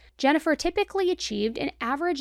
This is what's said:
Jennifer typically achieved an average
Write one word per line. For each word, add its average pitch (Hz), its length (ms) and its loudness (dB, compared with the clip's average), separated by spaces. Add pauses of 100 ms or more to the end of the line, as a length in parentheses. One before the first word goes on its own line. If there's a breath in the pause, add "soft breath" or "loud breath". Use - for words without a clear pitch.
(180 soft breath)
Jennifer 302 360 4
typically 381 560 0
achieved 226 460 -2
an - 140 -4 (100)
average 277 400 -2